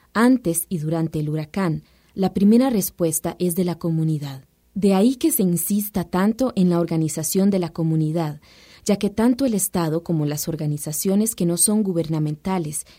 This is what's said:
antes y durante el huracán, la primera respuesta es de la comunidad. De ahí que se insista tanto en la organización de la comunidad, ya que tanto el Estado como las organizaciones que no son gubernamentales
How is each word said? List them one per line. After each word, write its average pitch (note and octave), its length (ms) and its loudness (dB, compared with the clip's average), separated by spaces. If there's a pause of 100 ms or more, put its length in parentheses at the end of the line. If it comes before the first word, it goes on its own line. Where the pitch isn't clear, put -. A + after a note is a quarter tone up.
(120)
antes A#3 560 2
y F3+ 100 -4
durante D#3+ 420 -2
el D3+ 100 -2
huracán, D#3 520 -4 (320)
la F#3 200 0
primera A3+ 340 6
respuesta F3 680 -2
es F3+ 160 -2
de F#3 100 0
la F3 120 -2
comunidad. D#3 680 -4 (300)
De G3 200 2
ahí A#3 220 4
que D#4+ 160 0
se A3 100 0
insista F#3 600 0
tanto A3 500 0
en F3+ 140 4
la E3+ 120 2
organización E3 680 0
de G3 100 2
la E3+ 120 -4
comunidad, D#3+ 720 -2 (420)
ya G3+ 120 2
que G#3 120 -2
tanto B3 380 0
el A3+ 80 0
Estado E3+ 500 -2
como D#3 220 0
las D3 220 -4
organizaciones D#3+ 840 -2
que F3+ 120 -2
no E3+ 100 0
son G#3+ 260 2
gubernamentales D#3+ 1040 -2 (140)